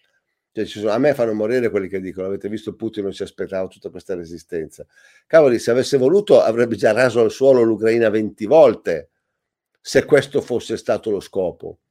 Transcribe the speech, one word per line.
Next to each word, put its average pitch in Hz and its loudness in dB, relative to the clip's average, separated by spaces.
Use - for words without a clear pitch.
Cioè, 107 -6
ci 95 -12
sono, 104 -2
a 113 -2
me 143 2
fanno 113 -2
morire 110 -2
quelli 95 -4
che 95 -6
dicono, 92 -8
"Avete 98 -8
visto 107 -10
Putin, 107 -8
non 98 -6
si 95 -10
aspettava 95 -8
tutta - -16
questa 92 -12
resistenza." 82 -12
Cavoli, 139 4
se 117 -4
avesse 127 0
voluto 143 4
avrebbe 113 0
già 110 0
raso 120 2
al 110 2
suolo 131 4
l'Ucraina 113 2
venti 107 -4
volte, 104 2
se - 0
questo 139 2
fosse 110 -6
stato 107 -4
lo 98 -4
scopo. 90 -8